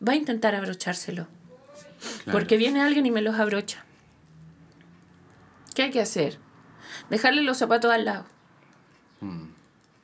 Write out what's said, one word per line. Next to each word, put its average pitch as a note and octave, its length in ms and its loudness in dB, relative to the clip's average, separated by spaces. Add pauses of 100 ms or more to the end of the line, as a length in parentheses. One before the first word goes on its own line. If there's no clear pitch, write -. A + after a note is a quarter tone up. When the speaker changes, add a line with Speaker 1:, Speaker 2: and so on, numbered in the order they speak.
Speaker 1:
va B3 60 4
a D4 40 4
intentar A3+ 380 0
abrochárselo. F3+ 760 -6 (960)
Speaker 2:
Claro. G3+ 140 -4
Speaker 1:
Porque F#3+ 180 4
viene C4+ 240 2
alguien C#4+ 260 4
y A#3+ 40 2
me A3 120 0
los A3 160 0
abrocha. G#3 460 -2 (1900)
¿Qué C4+ 100 0
hay C#4+ 60 -2
que C4+ 100 2
hacer? F3+ 380 -2 (720)
Dejarle C4 320 2
los C4 160 0
zapatos A#3 340 2
al A3+ 120 2
lado. G3+ 200 -4 (960)
Speaker 2:
Mm. F2 240 -10 (600)